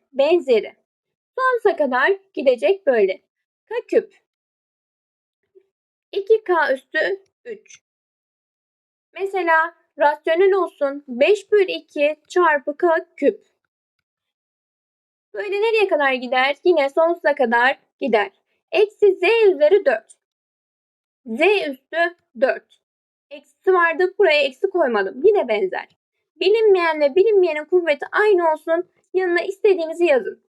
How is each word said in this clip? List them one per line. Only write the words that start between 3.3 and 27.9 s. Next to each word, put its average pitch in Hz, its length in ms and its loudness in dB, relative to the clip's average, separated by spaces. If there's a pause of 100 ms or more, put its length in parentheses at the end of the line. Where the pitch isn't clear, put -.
K 427 100 -12 (120)
küp. - 360 -4 (1900)
İki 415 320 0
K 311 300 0
üstü 339 480 -6 (240)
üç. - 380 -20 (1300)
Mesela 339 640 -2 (240)
rasyonel 320 540 2
olsun. 285 540 -4
Beş 302 440 0
bölü 403 200 2
iki 302 560 -4
çarpı 302 500 0
K 339 280 0 (120)
küp. 240 280 -2 (1900)
Böyle 403 280 -6
nereye 440 260 0
kadar 294 260 0
gider? 254 500 -2
Yine 311 260 2
sonsuza 320 460 0
kadar 240 440 0 (200)
gider. 214 320 -2 (400)
Eksi 415 440 2
z 349 80 -6 (240)
üzeri 330 380 2
dört. - 260 -4 (1120)
Z 233 160 -6
üstü 339 760 -2 (260)
dört. - 400 -4 (480)
Eksisi - 440 -4
vardı. 339 460 0
Buraya 302 240 2
eksi 277 260 -4
koymadım. 247 540 -4
Yine 381 240 2
benzer. 208 400 -4 (480)
Bilinmeyen 359 680 2
ve 285 140 0
bilinmeyenin 359 500 2
kuvveti 330 460 0